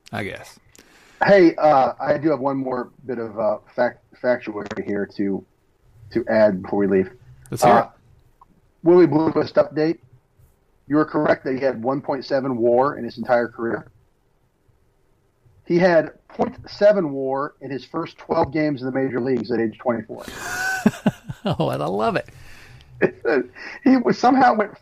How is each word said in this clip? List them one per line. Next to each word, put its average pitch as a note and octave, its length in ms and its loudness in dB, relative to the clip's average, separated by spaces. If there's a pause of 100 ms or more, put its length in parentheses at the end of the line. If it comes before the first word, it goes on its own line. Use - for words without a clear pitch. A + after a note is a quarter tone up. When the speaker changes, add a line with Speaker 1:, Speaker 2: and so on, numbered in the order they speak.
(120)
Speaker 1:
I G#2+ 120 -8
guess. - 340 -14 (680)
Speaker 2:
Hey, G3 300 6
uh, C#3 440 4
I D3 180 -2
do D3 120 0
have C#3 100 0
one C3+ 180 -2
more B2+ 340 -6 (140)
bit B2 140 -6
of, A2 200 -8
uh, G#2+ 180 0 (180)
fact, B2 280 -2 (180)
factual A#2 420 -4 (220)
here G2+ 200 -4 (120)
to, G2 280 -4 (640)
to A#2 160 -4
add G#2+ 340 2
before G2+ 180 -4
we G2+ 80 2
leave. F#2+ 240 2 (400)
Speaker 1:
Let's - 120 -2
hear A#2+ 100 6
Speaker 2:
Uh, A#2 100 4
Speaker 1:
it. - 60 -8 (920)
Speaker 2:
Willie F3 240 8
Bloomquist D3+ 460 0
update. D#3 460 0 (880)
You C#3+ 100 0
were D#3 80 2
correct D#3+ 400 0
that C3+ 100 -2
he B2 40 -6
had B2+ 220 -2
one C3+ 180 -2
point C3+ 260 -6
seven C3 320 -2
war A#2+ 400 2
in A#2+ 60 -10
his A#2 140 -12
entire A#2+ 300 0
career. A2+ 400 -8 (1800)
He F3 140 2
had F3 320 2 (160)
point - 280 -6 (140)
seven G3+ 420 2
war C3+ 480 -4
in C3+ 120 -12
his B2+ 120 -8
first E3 360 -10
twelve D#3 340 -2
games D3+ 300 -2
in - 20 -8
the C3 60 -4
major B2+ 280 -2
leagues A#2+ 300 -2
at A#2 100 0
age A2 200 -4
twenty-four. A#2 500 -6
Speaker 1:
<laughs> - 60 -16 (1120)
Oh, D#3 220 -2
and C3 120 -6
I D3 60 -6
love G#3 280 -4
it. - 120 -6 (760)
Speaker 2:
<laughs> - 840 -4
He C4 140 6
was, - 220 0
somehow B3 360 4
went G#3 260 -4